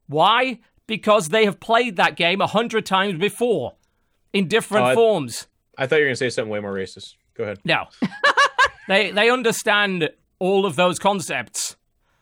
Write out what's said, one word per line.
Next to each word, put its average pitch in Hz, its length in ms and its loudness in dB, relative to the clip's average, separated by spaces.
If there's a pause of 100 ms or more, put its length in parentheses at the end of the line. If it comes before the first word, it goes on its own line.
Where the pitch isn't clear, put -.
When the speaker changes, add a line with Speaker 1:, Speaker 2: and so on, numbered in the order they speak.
Speaker 1:
Why? 214 540 2 (260)
Because 214 440 0
they 220 160 4
have 196 140 -2
played 226 360 0
that 165 200 2
game 175 260 0
a 170 60 0
hundred 226 380 -2
times 190 320 -2
before 196 560 -2 (600)
in 196 160 0
different 214 360 0
Speaker 2:
Oh, 254 40 4
I 254 60 4
Speaker 1:
forms. 202 520 0 (300)
Speaker 2:
I 135 100 -4
thought 160 80 0
you 151 60 4
were 143 60 2
gonna 127 100 -2
say 127 120 0
something 113 220 -4
way 104 80 -4
more 101 140 -8
racist. 98 400 -10 (220)
Go 113 100 -6
ahead. 104 180 -10
Speaker 1:
No. 143 220 -2 (160)
<laughs> - 880 0
They, 196 220 2
they 208 180 2
understand 208 800 0 (300)
all 196 260 2
of 165 100 -4
those 180 240 0
concepts. 156 760 -4 (440)